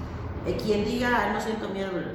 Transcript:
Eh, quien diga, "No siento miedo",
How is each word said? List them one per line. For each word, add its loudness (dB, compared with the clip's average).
Eh, 0
quien 4
diga, 2
"No 0
siento -2
miedo", -2